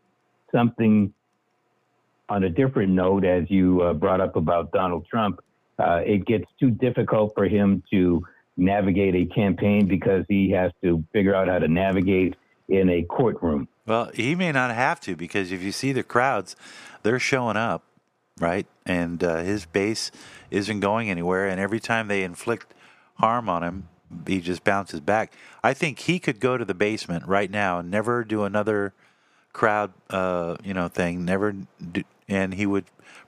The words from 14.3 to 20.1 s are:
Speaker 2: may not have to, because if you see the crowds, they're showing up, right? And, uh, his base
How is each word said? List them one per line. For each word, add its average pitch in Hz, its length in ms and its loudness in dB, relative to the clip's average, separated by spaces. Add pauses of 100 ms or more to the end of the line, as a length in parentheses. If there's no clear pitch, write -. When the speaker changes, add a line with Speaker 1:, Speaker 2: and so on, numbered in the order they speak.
Speaker 2:
may 180 160 -2
not 127 220 0
have 131 280 -2
to, 92 160 -6
because 87 340 -4
if 92 100 -6
you 95 120 -4
see 135 180 -4
the 127 120 -2
crowds, 120 520 -2 (460)
they're 120 180 0
showing 120 380 0
up, 107 260 -2 (560)
right? 87 260 -2 (200)
And, 85 360 -2
uh, 85 200 0
his 98 240 -4
base 101 440 -2 (400)